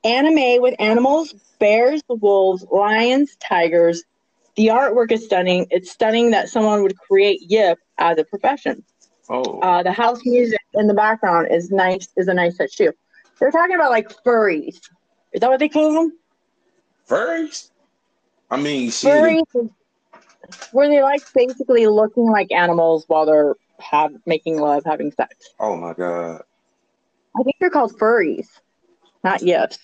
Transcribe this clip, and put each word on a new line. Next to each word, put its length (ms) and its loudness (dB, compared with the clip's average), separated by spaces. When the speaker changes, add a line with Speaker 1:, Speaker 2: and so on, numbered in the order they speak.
Speaker 1:
"Anime 580 2
with 160 2
animals, 560 0
bears, 500 2
wolves, 600 0
lions, 720 0
tigers. 640 0
The 140 2
artwork 420 2
is 140 -2
stunning. 460 0
It's 200 -4
stunning 400 0
that 180 0
someone 360 0
would 120 -2
create 540 0
Yiff 260 2
as 200 0
a 60 0
profession." 600 -6
Speaker 2:
Oh. 300 -6
Speaker 1:
Uh, 240 0
the 100 -2
house 320 -2
music 360 0
in 120 0
the 80 2
background 560 0
is 220 -2
nice, 340 -2
is 120 -2
a 60 -2
nice 220 -2
touch 200 -6
too. 160 0
They're 100 2
talking 240 0
about, 160 0
like, 180 -2
furries. 520 -2
Is 80 -6
that 100 2
what 80 2
they 100 -2
call 240 0
them? 240 -2
Speaker 2:
Furries? 640 -6
I 80 -6
mean, 360 -4
shit. 180 0
Speaker 1:
Furries 320 2
is 140 -4
where 180 2
they 140 4
like 200 0
basically 540 2
looking 420 2
like 220 0
animals 560 0
while 180 0
they're 300 2
have, 320 -2
making 340 -4
love, 260 -2
having 240 -4
sex. 240 -8
Speaker 2:
Oh 180 -4
my 160 -12
God. 500 -8
Speaker 1:
I 60 -2
think 160 -2
they're 120 0
called 280 -2
furries, 480 -2
not 160 -2
yiffs. 440 -2